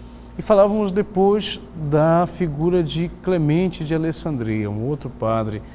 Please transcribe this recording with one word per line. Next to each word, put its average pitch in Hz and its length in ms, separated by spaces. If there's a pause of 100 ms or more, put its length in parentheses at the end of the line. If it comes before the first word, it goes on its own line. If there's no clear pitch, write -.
(380)
E 175 40
falávamos 208 500
depois 196 680 (300)
da 165 360
figura 175 560
de 160 280 (140)
Clemente 170 600
de 151 80
Alessandria, 123 760
um 107 140
outro 139 260
padre, 110 500 (140)